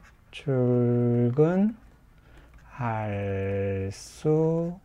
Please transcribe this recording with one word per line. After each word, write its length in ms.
출근할 1400
수 840